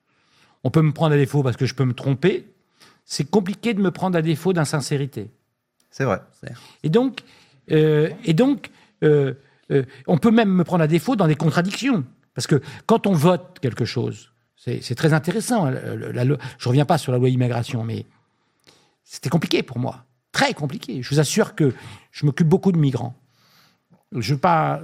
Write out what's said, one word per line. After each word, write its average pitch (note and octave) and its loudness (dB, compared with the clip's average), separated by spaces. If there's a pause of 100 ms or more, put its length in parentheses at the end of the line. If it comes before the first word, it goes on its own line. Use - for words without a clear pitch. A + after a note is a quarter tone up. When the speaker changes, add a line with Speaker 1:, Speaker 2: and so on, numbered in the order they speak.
(640)
Speaker 1:
on B2+ -4
peut D#3+ 4
me D#3 4
prendre D#3 2
à - 4
défaut C#3+ 2
parce B2+ -2
que C3+ -2
je - -4
peux C3+ -2
me B2 -2
tromper, C#3 -2 (520)
c'est - -8
compliqué G#3 0
de G3 -2
me F#3 2
prendre F#3 -2
à E3 2
défaut E3+ 0
d'insincérité. C#3 -4 (580)
Speaker 2:
C'est - -6
vrai. G2 0 (600)
Speaker 1:
Et D3+ -2
donc, A#3+ 2 (500)
euh, D#3 4 (160)
et E3+ 2
donc, B3 2 (340)
euh, C#3+ 4 (380)
euh, C#3 2 (240)
on F3+ 4
peut A3+ 4
même A3 6
me F3+ 2
prendre E3+ 2
à D#3 4
défaut E3 0
dans G3 2
des D#3 2
contradictions. F3 0 (300)
Parce - -8
que C#3+ 2 (240)
quand A3 2
on G3+ 2
vote F3 2
quelque B2 -2
chose, A#2 -8 (260)
c'est, - -8
c'est - -8
très D#3 2
intéressant, F#3+ -2
hein, C3 0
le, A2+ -8
la B2 -2
loi, C3+ 2 (200)
je - -8
reviens C#3 4
pas E3 2
sur - -6
la B2 0
loi C3 2
immigration, A#2+ -2
mais A2 -8 (1000)
c'était - -12
compliqué - 0
pour A#2+ -12
moi, B2 -8 (260)
très C4+ 0
compliqué. D3+ -8
Je - -12
vous D3 4
assure G3 0
que C#3+ 2 (380)
je - -4
m'occupe D3 2
beaucoup F#3+ 4
de E3+ 0
migrants. C3 0 (1000)
Je A#2+ -2
veux C#3 -2
pas, D#3 2